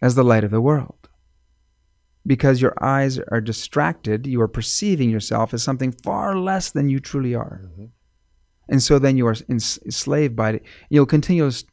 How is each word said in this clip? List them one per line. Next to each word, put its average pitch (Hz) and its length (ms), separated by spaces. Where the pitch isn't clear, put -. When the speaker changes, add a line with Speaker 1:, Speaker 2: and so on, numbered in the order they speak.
Speaker 1:
as 123 140
the 131 80
light 113 200
of 101 80
the 110 100
world. 139 340
Because 135 360
your 127 120
eyes 135 340
are - 240
distracted, 117 840
you 127 140
are 113 60
perceiving 135 600
yourself 110 440
as 120 100
something 131 280
far 196 460
less 190 340
than 143 180
you 135 100
truly 131 340
are. 113 320
Speaker 2:
Mm-hmm. 92 200
Speaker 1:
And 135 140
so 147 160
then 135 180
you 123 100
are 110 80
ens-, 120 340
enslaved 139 520
by 110 160
it. 110 120
You'll 143 180
continue, 156 420